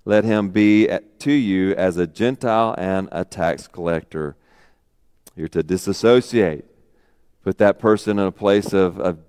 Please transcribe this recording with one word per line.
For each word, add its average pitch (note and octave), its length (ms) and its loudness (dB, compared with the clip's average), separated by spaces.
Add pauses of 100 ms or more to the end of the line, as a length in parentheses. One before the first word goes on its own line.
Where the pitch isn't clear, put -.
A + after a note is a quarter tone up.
let G#2 180 4
him G#2+ 260 0
be G#2+ 400 4
at, - 320 -6
to C#3+ 100 -2
you G2 440 0
as F2+ 220 -2
a F2 100 0
Gentile A2+ 720 -2
and F#2+ 340 -4
a F2+ 140 -6
tax - 420 -4
collector." D#2+ 680 -8 (1000)
You're D#2+ 140 -10
to E2 140 -2
disassociate. F#2+ 1040 0 (800)
Put F#2+ 140 -6
that G2+ 220 2
person G#2+ 400 0
in G2 60 0
a F#2+ 60 -2
place G2+ 420 0
of, F#2 260 0
of F2 300 -4